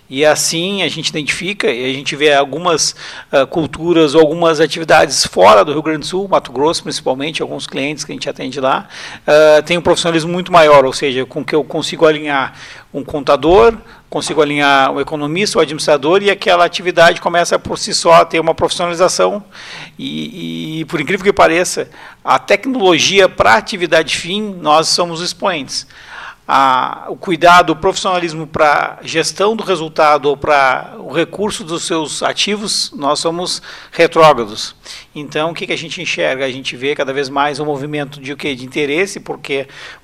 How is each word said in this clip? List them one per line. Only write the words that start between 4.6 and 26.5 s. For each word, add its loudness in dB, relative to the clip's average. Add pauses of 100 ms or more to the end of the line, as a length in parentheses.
fora 6
do -2
Rio -4
Grande -2
do -12
Sul, -4
Mato -2
Grosso -2
principalmente, -6
alguns -10
clientes -6
que -14
a -10
gente -10
atende -8
lá, 0 (400)
ah, 8
tem -2
um -2
profissionalismo 0
muito -6
maior, 8
ou 0
seja, -4
com -10
que -6
eu 2
consigo -2
alinhar -2 (360)
um -10
contador, 2 (340)
consigo -2
alinhar 2
um -4
economista, -4
um 4
administrador, 2
e 2
aquela 2
atividade 2
começa 0
por -8
si -8
só 6
a 4
ter -2
uma 0
profissionalização, -2 (520)
e, -8
e -6
por -6
incrível -4
que 2
pareça, 2 (380)
a 2
tecnologia 2
pra 2
atividade 0
fim, -8
nós 2
somos -2
expoentes, -6 (640)